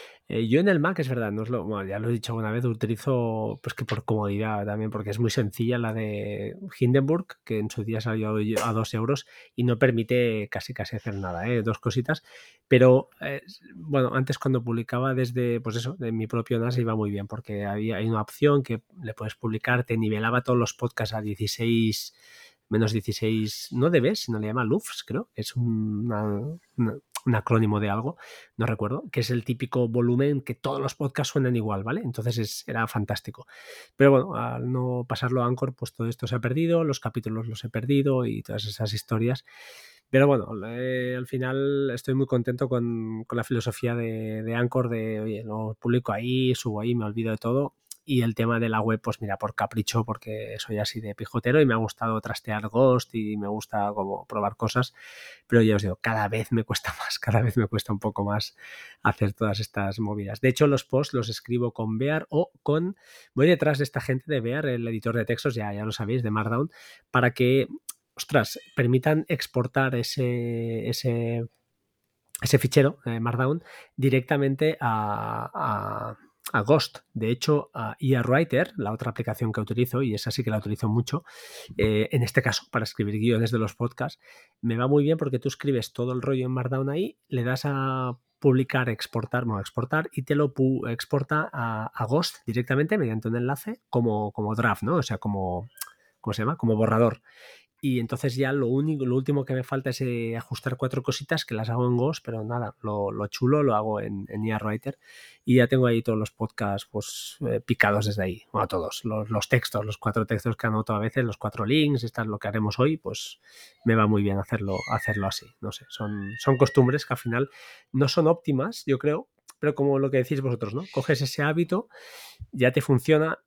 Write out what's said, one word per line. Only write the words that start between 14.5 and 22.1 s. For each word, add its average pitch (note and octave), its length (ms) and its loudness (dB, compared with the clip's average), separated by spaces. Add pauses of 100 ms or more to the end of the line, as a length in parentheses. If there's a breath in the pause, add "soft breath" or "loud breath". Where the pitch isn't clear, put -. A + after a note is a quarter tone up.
publicaba A#2+ 520 -2
desde, B2 480 0
pues A2+ 140 -4
eso, B2 220 -6
de A2+ 140 -4
mi A2 140 -2
propio A#2 320 -2
nas A#2+ 180 0
iba A2+ 180 0
muy G#2+ 160 0
bien, G2+ 160 -4
porque G#2 380 -8
había, G#2 320 -2
hay G#2+ 100 -2
una A2+ 140 0
opción C#3+ 420 2
que A#2 200 -4 (200)
le A2 120 -10
puedes A2+ 200 -8
publicar, B2 500 0
te A#2 120 -2
nivelaba A2 460 0
todos B2 160 2
los A#2 160 0
podcasts A2+ 400 -4
a A2 80 -4
dieciséis, A2 880 0 (560 loud breath)